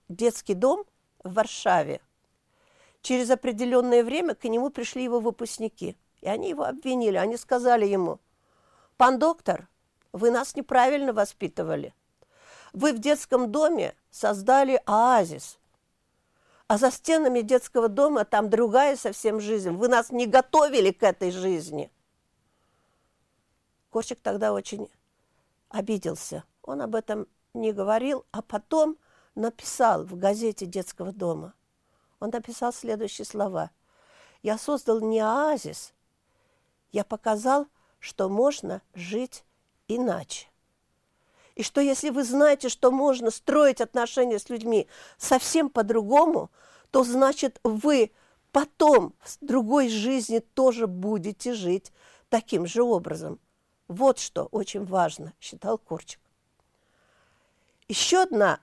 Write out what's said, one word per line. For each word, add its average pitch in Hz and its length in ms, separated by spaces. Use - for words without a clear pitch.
детский 220 460
дом 277 300
в 185 80
Варшаве, 180 680
через 247 260
определенное 247 760
время 285 320
к - 80
нему 240 260
пришли 247 320
его 240 160
выпускники, 220 800
и - 80
они 277 220
его 302 120
обвинили. 254 540
Они 202 200
сказали 240 480
ему: 190 360
"Пан 254 220
доктор, 294 500
вы 214 180
нас 240 240
неправильно 262 580
воспитывали. 165 800
Вы 277 200
в 233 60
детском 254 520
доме 311 440
создали 247 760
оазис, 208 720
а 208 100
за 247 120
стенами 269 520
детского 233 460
дома 277 360
там 214 260
другая 240 460
совсем 214 440
жизнь. 208 300
Вы 190 180
нас 233 220
не 247 160
готовили 254 640
к - 120
этой 185 280
жизни". 175 600
Корчик 226 320
тогда 208 320
очень 202 360
обиделся. 196 760
Он 277 200
об 226 140
этом 214 320
не 220 180
говорил, 220 600
а 214 100
потом 311 560
написал 220 680
в 175 120
газете 202 500
детского 180 460
дома. 170 420
Он 214 120
написал 240 420
следующие 220 520
слова: 190 460
"Я 214 160
создал 233 420
не 220 200
оазис, 233 760
я 202 140
показал, 233 640
что - 280
можно 202 540
жить 208 500
иначе. 220 640
И - 80
что - 180
если 285 300
вы 269 140
знаете, 277 440
что 254 220
можно 262 400
строить 277 500
отношения 240 580
с - 120
людьми 226 380
совсем 285 540
по-другому, 226 800
то 262 140
значит, 262 580
вы 233 480
потом 277 720
в - 100
с-, - 100
другой 262 480
жизни 226 520
тоже 233 480
будете 202 640
жить 185 380
таким 214 380
же 220 160
образом". 170 560
Вот 254 320
что - 280
очень 202 380
важно, 170 560
считал - 380
Корчик. - 420
Еще 359 340
одна 208 400